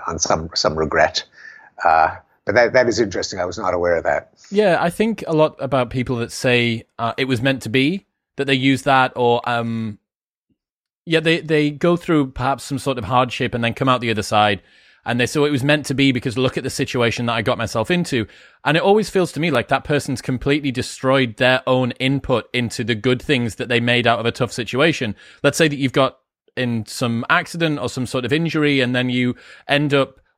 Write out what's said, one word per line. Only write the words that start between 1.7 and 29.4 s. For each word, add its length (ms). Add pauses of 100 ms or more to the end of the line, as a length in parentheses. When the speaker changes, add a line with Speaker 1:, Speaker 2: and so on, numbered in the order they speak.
Speaker 1:
Uh, 320 (300)
but 80
that, 180
that 160
is 100
interesting. 400
I 60
was 140
not 160
aware 220
of 80
that. 280 (180)
Speaker 2:
Yeah, 300
I 100
think 360
a 80
lot 240
about 320
people 260
that 160
say, 520 (140)
uh, 180
it 100
was 160
meant 200
to 60
be, 380 (300)
that 100
they 80
use 280
that, 320
or, 340
um, 500 (1040)
yeah, 160
they, 200
they 300
go 260
through 340
perhaps 340
some 140
sort 180
of 80
hardship 500
and 80
then 120
come 140
out 120
the 100
other 120
side. 400 (400)
And 160
they 60
say, 160
"Oh, 40
it 60
was 140
meant 220
to 80
be 180
because 240
look 220
at 40
the 60
situation 560
that 80
I 80
got 160
myself 340
into." 360 (400)
And 100
it 60
always 260
feels 240
to 80
me 100
like 180
that 140
person's 380
completely 500
destroyed 680
their 280
own 260
input 600
into 320
the 100
good 280
things 320
that 160
they 100
made 260
out 120
of 80
a 40
tough 220
situation. 640 (260)
Let's 140
say 120
that 80
you've 180
got 240 (360)
in 300
some 460
accident 480
or 100
some 160
sort 220
of 60
injury, 480
and 140
then 140
you 280 (300)